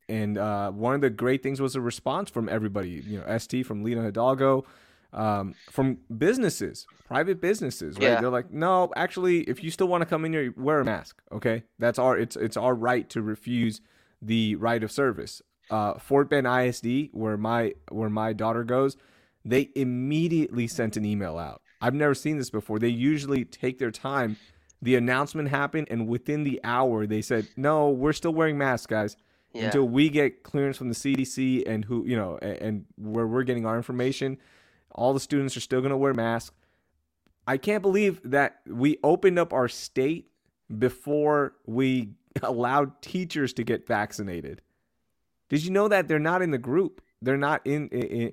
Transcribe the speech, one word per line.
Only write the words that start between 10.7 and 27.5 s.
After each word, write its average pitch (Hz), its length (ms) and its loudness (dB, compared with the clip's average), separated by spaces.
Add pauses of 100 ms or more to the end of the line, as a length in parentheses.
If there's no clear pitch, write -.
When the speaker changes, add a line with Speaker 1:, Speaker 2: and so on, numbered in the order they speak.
Speaker 1:
a 127 40 0
mask, 104 360 -4 (100)
okay? 113 340 -2 (140)
That's 117 200 2
our, 127 180 4
it's, 113 200 -2
it's 110 200 -2
our 123 180 2
right 120 360 0
to 117 100 -4
refuse 110 640 -2 (400)
the 110 340 2
right 117 260 0
of 107 80 -4
service." 123 520 -2 (280)
Uh, 107 280 0
Fort 139 320 2
Bend 139 180 2
I 127 200 2
S 123 120 -4
D, 135 320 -2
where 107 240 -2
my, 110 380 0 (160)
where 107 180 -2
my 110 240 0
daughter 113 320 -2
goes, 131 320 0 (480)
they 131 300 2
immediately 139 920 0
sent 113 300 -4
an 107 80 -2
email 98 320 -2
out. 82 240 -10 (200)
I've 123 140 0
never 147 200 2
seen 151 240 -2
this 127 100 -4
before. 107 300 -4
They 117 100 2
usually 139 560 0
take 127 340 -6
their 120 120 -2
time. 127 480 -4 (420)
The 123 140 4
announcement 135 540 0
happened, 143 420 -2
and 113 180 -2
within 147 360 -2
the 135 200 -2
hour, 120 420 2
they 107 140 0
said, 110 360 -2